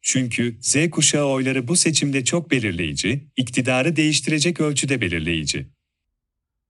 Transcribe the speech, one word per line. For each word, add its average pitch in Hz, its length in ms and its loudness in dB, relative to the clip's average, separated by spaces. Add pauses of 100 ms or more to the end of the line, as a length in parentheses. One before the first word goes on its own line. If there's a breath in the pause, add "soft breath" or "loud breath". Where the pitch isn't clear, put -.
Çünkü 120 600 -2
Z 156 280 2
kuşağı 147 360 2
oyları 131 420 0
bu 170 80 0
seçimde 143 480 2
çok 170 280 0
belirleyici, 92 760 -2 (100)
iktidarı 131 580 0
değiştirecek 156 640 2
ölçüde 139 420 0
belirleyici. 82 680 -2 (1040)